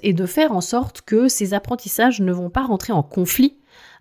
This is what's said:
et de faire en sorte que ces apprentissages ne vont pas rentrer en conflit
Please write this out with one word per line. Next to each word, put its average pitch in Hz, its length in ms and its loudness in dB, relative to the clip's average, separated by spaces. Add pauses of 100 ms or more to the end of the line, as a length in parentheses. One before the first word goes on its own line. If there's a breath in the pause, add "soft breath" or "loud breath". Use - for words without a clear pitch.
et 196 100 2
de 180 140 0
faire 302 240 2
en 185 100 -2
sorte 240 400 -4
que 233 260 2
ces 202 280 -2
apprentissages 233 680 0
ne 185 100 0
vont 180 200 -4
pas 254 100 -2
rentrer 240 320 -2
en 254 80 2
conflit 247 560 0 (440 soft breath)